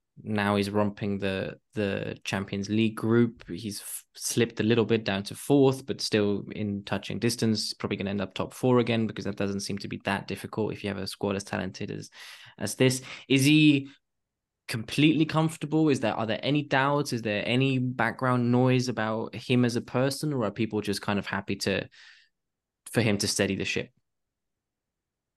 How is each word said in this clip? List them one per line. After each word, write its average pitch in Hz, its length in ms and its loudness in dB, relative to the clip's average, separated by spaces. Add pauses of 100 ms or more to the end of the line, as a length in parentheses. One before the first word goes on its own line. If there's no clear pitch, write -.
(240)
Now 104 320 2
he's 101 140 2
romping 104 480 0
the, 95 400 -4 (160)
the 101 500 -4
Champions 98 460 -4
League 110 260 2
group. 117 540 2
He's 101 320 -8
f-, - 220 -12 (100)
slipped - 460 -2
a 107 40 0
little 113 220 4
bit 110 180 2
down 98 200 -2
to - 120 -10
fourth, 135 520 4
but 101 120 -6
still 104 520 0
in 101 320 -4
touching 101 340 -6
distance. 110 560 0
Probably 101 240 -4
gonna 98 140 -4
end 101 100 -2
up 95 140 -6
top - 180 -4
four 127 240 4
again, 113 300 2
because - 180 -10
that 98 120 -6
doesn't 98 240 -4
seem 101 180 -6
to - 80 -12
be 101 160 -8
that 101 240 -2
difficult - 460 -4
if - 100 -12
you 101 60 -4
have 98 100 -6
a 95 80 -8
squad 98 280 -4
as 101 80 -4
talented 101 460 -8
as, 104 220 -12 (480)
as - 160 -6
this. 127 260 4 (260)
Is 135 180 4
he 151 440 6 (800)
completely 147 580 2
comfortable? 156 640 0
Is 131 120 2
there, 107 120 0
are 113 140 -2
there 110 160 -2
any 147 180 0
doubts? 139 520 0
Is 113 100 -4
there 104 220 0
any 131 340 2
background 123 720 0
noise 127 380 4
about 110 440 -4
him 123 320 2
as 120 100 -2
a 120 60 0
person, 139 520 -2
or 123 100 -2
are 101 80 -2
people 107 300 -2
just 101 200 -2
kind 104 160 0
of 92 80 -2
happy 98 300 -4
to, 98 340 -2 (1000)
for 120 100 2
him 104 180 2
to 101 80 2
steady 98 280 0
the 98 100 -4
ship? - 240 -4 (1500)